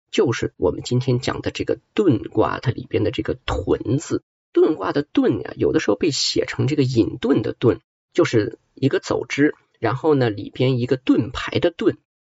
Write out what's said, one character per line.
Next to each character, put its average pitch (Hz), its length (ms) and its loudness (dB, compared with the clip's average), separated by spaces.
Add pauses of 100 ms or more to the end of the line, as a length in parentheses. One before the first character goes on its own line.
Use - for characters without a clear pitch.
(120)
就 131 220 2
是 - 240 -4
我 85 120 2
们 - 140 -6
今 123 160 0
天 123 200 0
讲 - 220 -6
的 - 80 -4
这 - 140 -6
个 - 160 -2 (160)
遁 143 340 2
卦， 87 300 0
它 123 100 -4
里 - 180 -6
边 - 160 0
的 90 60 2
这 - 140 -6
个 - 120 -4 (100)
“屯” - 520 -2
字。 - 240 -4 (320)
遁 349 220 4
卦 185 160 -6
的 294 120 -2
遁 202 380 0
呀， - 160 -10
有 - 160 2
的 156 60 4
时 - 100 -4
候 - 60 4
被 170 160 0
写 - 340 -2
成 120 220 -2
这 147 80 0
个 143 80 2
隐 123 360 2
遁 240 220 2
的 - 140 -4
遁， 113 240 2 (340)
就 170 100 4
是 110 360 0 (160)
一 135 120 0
个 185 120 0
走 - 260 -4
之， 147 300 0 (240)
然 113 160 -2
后 156 180 2
呢， 127 160 2
里 101 220 -8
边 131 260 0
一 120 80 -2
个 131 100 2
盾 127 360 0
牌 - 280 -6
的 175 120 0
“盾”， - 260 0 (300)